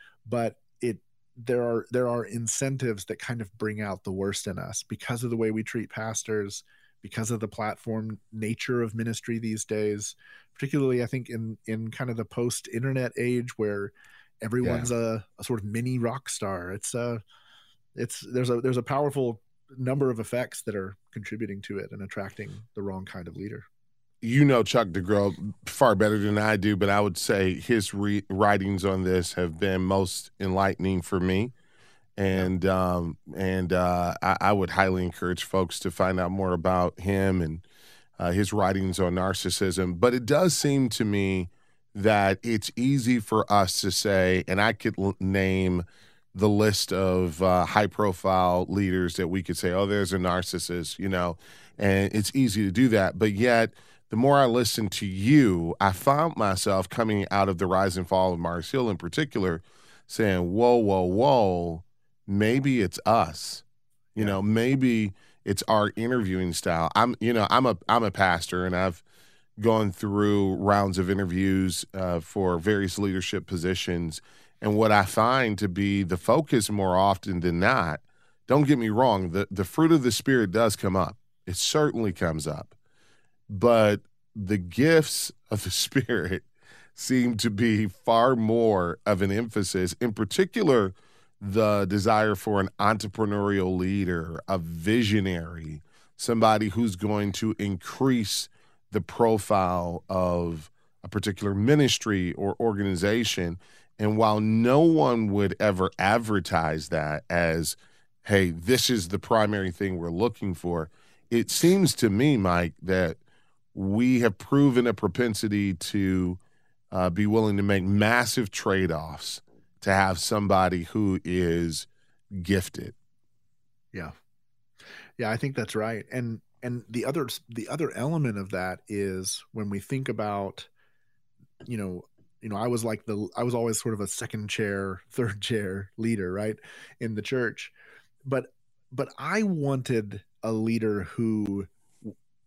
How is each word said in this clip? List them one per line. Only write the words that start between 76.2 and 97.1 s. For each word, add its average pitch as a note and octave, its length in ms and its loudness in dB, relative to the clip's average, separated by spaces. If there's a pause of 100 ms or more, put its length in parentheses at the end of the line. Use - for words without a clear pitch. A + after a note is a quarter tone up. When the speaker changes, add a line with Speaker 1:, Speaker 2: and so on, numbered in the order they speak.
Speaker 2:
more F#2+ 260 2
often F#2+ 440 2
than E2+ 200 0
not, F#2 400 2 (460)
don't C#3+ 200 4
get C3+ 120 4
me A2+ 120 -2
wrong, G#2 400 2
the, F#2+ 200 -2
the G#2 140 -2
fruit D#3+ 280 2
of D#3 100 6
the B2 100 2
Spirit A#2 380 2
does A2 260 2
come F#2+ 200 -2
up. F2+ 200 0 (300)
It F#2 100 -6
certainly A#2 560 0
comes D#2+ 340 -4
up. D2 280 -8 (720)
But G#2+ 520 4 (360)
the G#2 220 -2
gifts D3 760 2 (180)
of G#2+ 140 -2
the F#2+ 60 -6
<laughs> - 0 -
Spirit F#2+ 760 -2 (500)
seem B2 440 0
to A#2 120 0
be G#2+ 360 2
far A#2 500 4
more A2 720 2
of G2+ 160 2
an F#2+ 100 2
emphasis, G2 680 -2
in A#2+ 120 0
particular, B2 800 0 (460)
the G2+ 460 2
desire G#2+ 480 2
for G2+ 260 -2
an F#2+ 80 0 (100)
entrepreneurial G2+ 1000 0
leader, F2+ 680 -2
a F#2+ 120 -2
visionary, E2+ 1200 -2 (360)
somebody A2 520 2
who's G#2 280 -2
going G#2 360 0